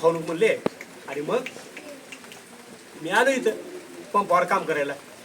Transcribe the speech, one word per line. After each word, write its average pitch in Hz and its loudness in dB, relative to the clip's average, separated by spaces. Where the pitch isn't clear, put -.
खाऊ 165 6
नको,' 165 -2
म्हणले, 170 2
आणि 139 -6
मग 185 0
मी 165 -4
आलो 247 6
इथं 247 2
पंपावर 180 6
काम 180 2
करायला." 143 0